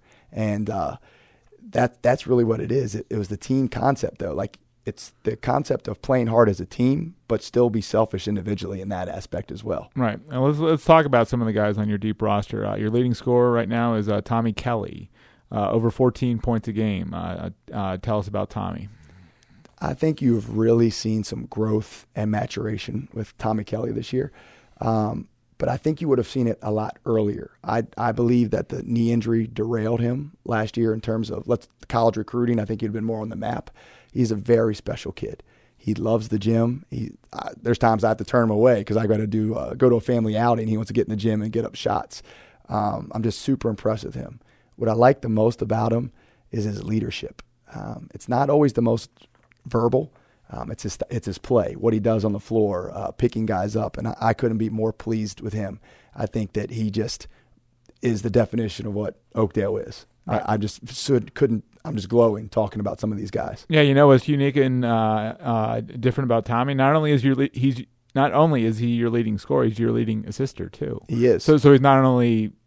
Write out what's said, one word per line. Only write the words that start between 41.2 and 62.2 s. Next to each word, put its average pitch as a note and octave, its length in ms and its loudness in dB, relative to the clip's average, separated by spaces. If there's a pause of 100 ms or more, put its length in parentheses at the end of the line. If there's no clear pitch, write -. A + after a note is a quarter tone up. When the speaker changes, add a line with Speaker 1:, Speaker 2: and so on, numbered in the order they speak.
Speaker 1:
and G#2+ 100 -4
get A2+ 140 -2
up - 80 -12
shots. - 480 -4 (480)
Um, G#2 440 -4
I'm A2+ 80 -4
just G#2+ 200 -4
super C3 260 -2
impressed A2 360 -2
with - 100 -10
him. - 260 -12 (360)
What A2+ 120 -4
I G#2+ 60 2
like B2 260 4
the B2 80 -6
most A2 320 2
about A2+ 320 0
him A#2+ 200 -2 (380)
is A2 140 -4
his G2+ 180 -6
leadership. - 600 -6 (320)
Um, A2 400 -12
it's - 140 -14
not C3 200 2
always D3 240 4
the A#2 100 0
most A#2 280 0 (560)
verbal. A#2+ 460 0 (360)
Um, - 220 -10
it's - 140 -10
his, G#2 120 -8 (140)
it's A#2+ 160 -6
his F#2+ 120 -6
play, - 360 0
what A2+ 180 0
he A2+ 60 2
does A2 260 0
on G#2+ 80 0
the G2+ 60 -4
floor, G2 560 0
uh, F#2 160 -6
picking A2 360 -2
guys G#2+ 280 -2
up, G#2+ 240 -4
and - 80 -6
I, A2+ 140 -6
I A2+ 120 2
couldn't A2+ 260 0
be A2 120 -2
more A2 220 -2
pleased A2 480 -6
with G#2 120 -8
him. G2+ 280 -6 (340)
I A2 120 -4
think G#2+ 260 -4
that - 180 -4
he A2 180 -2
just G#2+ 380 -4 (720)
is A2+ 220 -2
the A2+ 80 -4
definition A2 560 0
of G#2 80 -6
what G2+ 240 -6 (160)
Oakdale G2+ 420 0
is. - 300 -10 (180)
Speaker 2:
Right. A2 220 -2
Speaker 1:
I, G#2+ 80 0
I - 20 2
just G#2 380 -6
should, B2+ 400 0
couldn't. A2+ 300 0 (200)
I'm D3+ 120 -6
just G2 120 -6
glowing A2 400 4